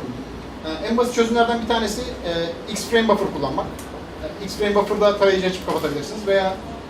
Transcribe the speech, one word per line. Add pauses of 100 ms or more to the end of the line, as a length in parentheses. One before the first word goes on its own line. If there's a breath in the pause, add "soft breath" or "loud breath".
(680)
Ee,
en
basit
çözümlerden
bir
tanesi,
e, (400)
X
frame
buffer
kullanmak. (560)
Ee,
X
frame
buffer'da
tarayıcı
açıp
kapatabilirsiniz
veya, (340)